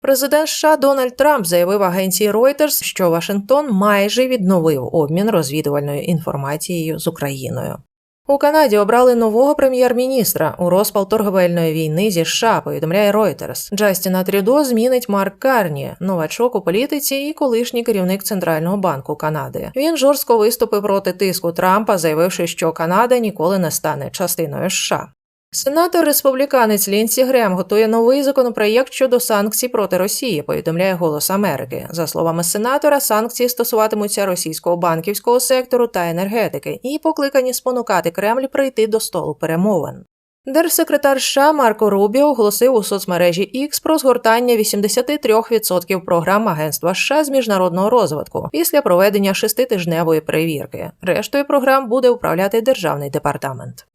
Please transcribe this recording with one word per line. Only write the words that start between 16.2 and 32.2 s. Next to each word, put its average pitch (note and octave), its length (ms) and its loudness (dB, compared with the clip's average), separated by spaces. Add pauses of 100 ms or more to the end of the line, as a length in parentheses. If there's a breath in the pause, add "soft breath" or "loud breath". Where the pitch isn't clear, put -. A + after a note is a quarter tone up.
у F#3+ 60 0
політиці C4+ 540 -2
і C#4+ 180 -4
колишній A#3+ 500 -2
керівник G3 400 0
Центрального F3 540 -2
банку D3+ 380 -4
Канади. D#3 600 -6
Він D#4 220 0
жорстко C4+ 400 2
виступив A3 440 0
проти G3 320 -2
тиску F3+ 380 -2
Трампа, F#3+ 460 2
заявивши, E3 500 0
що E3 240 -2
Канада G3 460 2
ніколи G3 420 0
не D#3+ 120 0
стане C#3+ 380 -4
частиною D3+ 560 -4
С F#3+ 80 -2
Ш - 220 -2
А. - 120 -6 (440)
Сенатор-республіканець C#4 1400 2
Лінсі A3 340 0
Грем A#3+ 300 2
готує G#3 340 2
новий A#3 360 2
законопроєкт B3 680 0
щодо B3 260 2
санкцій G#3+ 480 0
проти G3+ 300 -2
Росії, F#3+ 440 -2
повідомляє E3 520 -2
Голос D#3+ 360 -2
Америки. F#3 640 -4
За D#3+ 160 -4
словами E3 360 -2